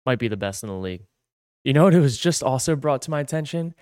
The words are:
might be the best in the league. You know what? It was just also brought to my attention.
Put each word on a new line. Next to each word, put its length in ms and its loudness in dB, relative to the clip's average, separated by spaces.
might 120 0
be 100 -2
the 100 -6
best 240 -6
in 80 -10
the 40 -8
league. 320 -8
You 100 2
know 100 8
what? 100 8
It 60 8
was 160 2
just 260 -2
also 340 0
brought 260 -2
to 80 -10
my 100 -4
attention. 600 -6